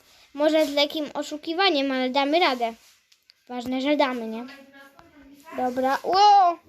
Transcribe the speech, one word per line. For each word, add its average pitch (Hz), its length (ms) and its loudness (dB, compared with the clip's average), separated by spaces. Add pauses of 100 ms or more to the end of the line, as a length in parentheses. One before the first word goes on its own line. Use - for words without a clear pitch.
(340)
Może 311 320 0
z 277 40 -6
lekkim 294 440 -2
oszukiwaniem, 302 760 -2
ale 254 180 -2
damy 277 280 0
radę. 254 360 0 (760)
Ważne, 247 320 -6
że 285 160 0
damy, 254 300 -2
nie? 226 200 -10 (1080)
Dobra. 254 480 -2
Ło! 381 540 6 (100)